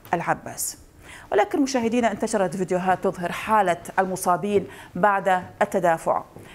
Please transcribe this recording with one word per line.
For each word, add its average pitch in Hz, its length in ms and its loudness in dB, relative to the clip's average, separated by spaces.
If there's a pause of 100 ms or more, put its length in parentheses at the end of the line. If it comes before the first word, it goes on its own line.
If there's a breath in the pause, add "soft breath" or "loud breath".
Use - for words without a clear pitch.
(140)
العباس. - 640 -4 (540 loud breath)
ولكن 370 300 2
مشاهدينا، 240 500 0
انتشرت 202 440 -2
فيديوهات 185 480 0
تظهر 180 280 -2
حالة 190 460 2 (220)
المصابين 185 680 0 (280 loud breath)
بعد 190 480 2 (180)
التدافع. 175 640 2 (320 loud breath)